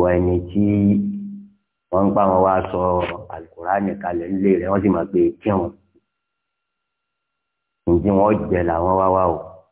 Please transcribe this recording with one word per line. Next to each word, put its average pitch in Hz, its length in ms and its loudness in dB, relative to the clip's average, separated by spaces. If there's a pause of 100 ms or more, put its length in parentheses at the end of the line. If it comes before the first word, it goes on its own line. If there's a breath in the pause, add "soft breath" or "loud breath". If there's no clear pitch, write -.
ẹni 90 340 2
tí 101 240 -2 (1300)
wọ́n 95 120 2
ń 95 80 0
pa 104 120 2
wọn 92 180 2
wá 95 200 4
sọ 92 180 -6 (460)
Al-Qur'ani 87 680 -6
kalẹ̀ 85 340 -8
nílé 98 280 0
rẹ̀, 90 140 -2
wọ́n 98 120 0
sì 101 60 2
máa 85 180 0
pe 90 140 0 (140)
kírun. 95 360 -2 (2250)
Ǹjẹ́ 87 280 2
wọ́n 104 200 4 (100)
jẹ 90 180 -2
làwọn 85 340 0
wá 95 120 2
wá 92 160 2
o? 82 140 -2 (340)